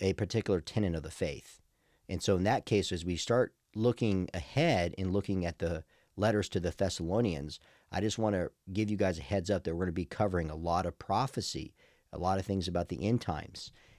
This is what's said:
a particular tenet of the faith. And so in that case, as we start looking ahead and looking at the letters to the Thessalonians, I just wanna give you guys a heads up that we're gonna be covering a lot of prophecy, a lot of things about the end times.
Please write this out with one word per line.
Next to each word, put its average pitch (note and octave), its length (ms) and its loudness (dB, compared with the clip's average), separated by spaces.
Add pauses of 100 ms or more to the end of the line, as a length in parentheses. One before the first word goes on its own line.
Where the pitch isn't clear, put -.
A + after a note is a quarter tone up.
a F#2+ 120 4
particular F#2+ 480 0
tenet F#2+ 340 0
of D#2 80 -2
the D#2 80 -10
faith. - 500 -6 (480)
And F#2 140 -4
so G2 140 4
in F2+ 80 4
that A2+ 220 2
case, G2+ 260 2
as E2+ 120 -4
we F2 120 -2
start A#2 360 2 (220)
looking A2 580 2
ahead A#2 640 0
and F#2+ 160 -2
looking F#2+ 320 0
at E2+ 140 -4
the E2+ 260 -2 (320)
letters G#2 340 2
to G2 100 -2
the E2+ 100 0
Thessalonians, F2 880 -2 (320)
I F#2 100 -4
just G#2 160 0
wanna G2+ 340 2 (220)
give G#2+ 180 0
you G#2 60 0
guys F#2 220 2
a E2 40 -8
heads G2 280 0
up F#2+ 140 2
that E2 100 -2
we're F2 120 -2
gonna F2 60 0
be F2 120 -2
covering F2+ 460 0
a D2+ 60 -6
lot E2+ 300 0
of E2+ 140 -6
prophecy, - 720 -4 (380)
a D2 60 -8
lot F#2 220 2
of F#2 40 -2
things G2 220 0
about F2 220 0
the D2 180 -2
end A#2 140 4
times. - 500 -6 (280)